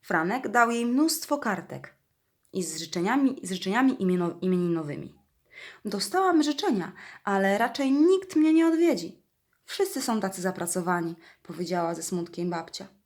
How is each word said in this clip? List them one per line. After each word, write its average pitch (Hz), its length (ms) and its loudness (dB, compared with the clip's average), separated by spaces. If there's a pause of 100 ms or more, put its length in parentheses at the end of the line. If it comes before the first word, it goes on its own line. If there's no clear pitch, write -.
Franek 185 460 -2
dał 233 220 4
jej 233 160 -2
mnóstwo 294 520 0
kartek 175 560 -6 (580)
i 185 100 -4
z - 140 -8
życzeniami, 214 680 0
z 180 100 -6
życzeniami 208 500 0
imieno-, 180 380 0
imieninowymi. 170 720 -2 (720)
"Dostałam 320 580 2
życzenia, 285 500 0 (320)
ale 196 340 2
raczej 247 340 0
nikt 349 440 4
mnie 311 160 6
nie 330 140 6
odwiedzi. 320 560 2 (420)
Wszyscy 370 380 -4
są 220 180 0
tacy 185 220 -4
zapracowani", 175 760 -2 (260)
powiedziała 170 520 -4
ze 165 80 -8
smutkiem 175 480 -4
babcia. 170 360 -8 (200)